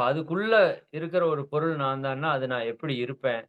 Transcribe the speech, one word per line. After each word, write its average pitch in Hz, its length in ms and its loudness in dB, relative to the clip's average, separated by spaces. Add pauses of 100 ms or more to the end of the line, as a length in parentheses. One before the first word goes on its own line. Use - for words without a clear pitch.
அதுக்குள்ள 165 500 0 (380)
இருக்கிற 165 340 -2
ஒரு 151 220 0
பொருள் 160 280 0
நான் 135 280 -2
தான்னா, 139 260 -2
அது 131 160 0
நான் 123 200 -2
எப்படி 131 320 -4
இருப்பேன்? 123 500 -4